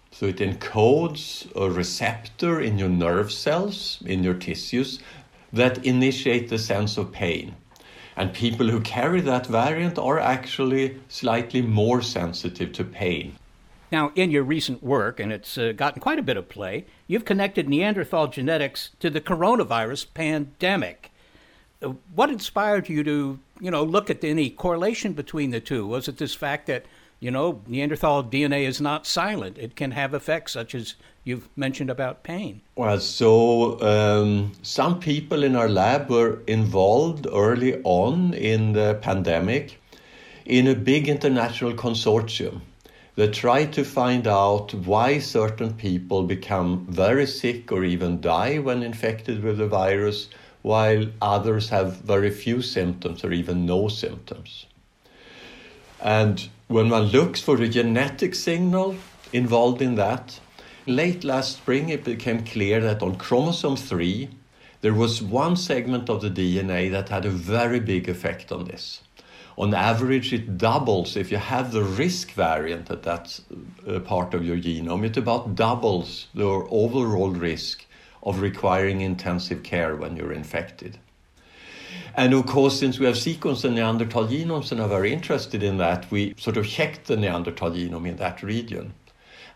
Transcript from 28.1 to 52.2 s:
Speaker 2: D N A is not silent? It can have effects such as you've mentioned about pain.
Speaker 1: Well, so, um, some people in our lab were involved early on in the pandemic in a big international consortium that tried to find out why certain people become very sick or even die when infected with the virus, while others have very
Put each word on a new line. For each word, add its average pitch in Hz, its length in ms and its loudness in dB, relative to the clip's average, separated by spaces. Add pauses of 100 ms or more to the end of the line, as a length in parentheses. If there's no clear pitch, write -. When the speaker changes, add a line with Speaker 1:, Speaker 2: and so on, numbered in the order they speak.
Speaker 2:
D 135 200 0
N 139 80 2
A 143 120 0
is 131 160 -4
not 147 260 -2
silent? 170 520 -4
It 120 180 -12
can 135 160 -4
have 139 200 -2
effects 151 400 -4
such 117 220 -8
as 117 200 -8 (300)
you've 123 320 -6
mentioned 135 340 -4
about 127 320 -6
pain. 165 400 -10 (140)
Speaker 1:
Well, 104 240 2
so, 117 840 6
um, 104 680 4 (100)
some 170 360 0
people 147 440 0
in 131 140 4
our 113 120 4
lab 110 400 4
were 117 380 4
involved 110 840 4
early 120 520 2
on 127 500 2
in 110 400 2
the 104 300 2
pandemic 92 760 0 (680)
in 127 220 6
a 131 60 4
big 131 320 2
international 127 680 0
consortium 107 880 0 (560)
that 107 180 4
tried 139 400 2
to 139 100 0
find 123 420 0
out 101 460 4
why 110 460 2
certain 113 560 0
people 95 480 0
become 90 640 -2
very 104 380 2
sick - 460 -6
or 92 120 0
even 87 380 0
die 101 360 2
when 127 240 -2
infected 113 600 -4
with 107 160 -2
the 107 80 0
virus, 101 640 0 (320)
while 110 420 4 (160)
others 107 480 2
have 95 280 0
very 101 340 2